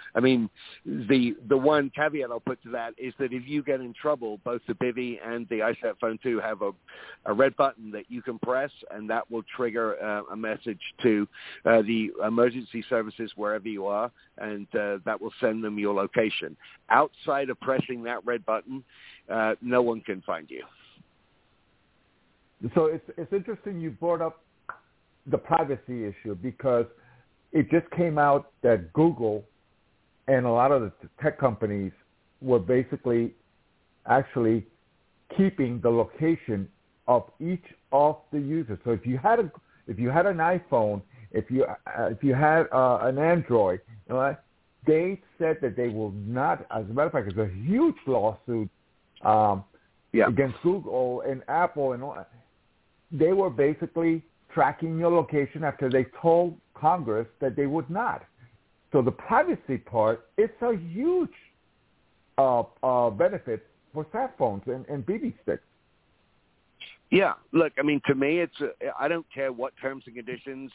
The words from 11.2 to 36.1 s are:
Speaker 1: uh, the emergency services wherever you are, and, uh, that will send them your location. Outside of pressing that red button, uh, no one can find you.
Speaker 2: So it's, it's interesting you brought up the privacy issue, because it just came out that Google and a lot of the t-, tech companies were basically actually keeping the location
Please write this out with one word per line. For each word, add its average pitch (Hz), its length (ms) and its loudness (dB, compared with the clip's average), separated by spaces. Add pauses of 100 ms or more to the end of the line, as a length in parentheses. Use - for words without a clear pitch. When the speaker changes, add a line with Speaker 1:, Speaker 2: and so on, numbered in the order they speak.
Speaker 1:
uh, 113 160 8
the 110 280 0 (160)
emergency 117 600 0
services 110 480 -4
wherever 104 320 -4
you 101 180 -6
are, 104 240 -2 (280)
and, 104 360 -8
uh, 101 300 -2
that 110 160 -4
will 107 200 -10
send 110 220 -2
them 104 160 -6
your 101 160 -2
location. 98 640 -2 (320)
Outside 139 640 2
of 123 100 -8
pressing 131 440 -2
that 117 200 -8
red 120 220 -4
button, 123 360 -4 (480)
uh, 110 300 0
no 123 220 2
one 117 180 0
can 95 220 -8
find 82 280 -8
you. 64 140 -14 (2000)
Speaker 2:
So 160 120 4
it's, 156 220 -4 (100)
it's 165 140 -8
interesting 196 460 -6
you 160 120 -8
brought 165 320 -2
up 160 200 -6 (840)
the 143 120 0
privacy 135 680 -2
issue, 101 280 -8
because 120 520 0 (640)
it 156 180 2
just 160 200 2
came 165 280 0
out 143 340 4 (100)
that 104 320 4
Google 117 500 2 (840)
and 127 140 4
a 123 60 2
lot 120 200 4
of 135 120 4
the 104 60 -4 (120)
t-, 82 80 -20 (140)
tech - 180 -2
companies 104 500 0 (520)
were 127 160 4
basically 123 720 0 (760)
actually 117 600 2 (720)
keeping 143 420 0
the 120 80 2
location 117 800 0 (380)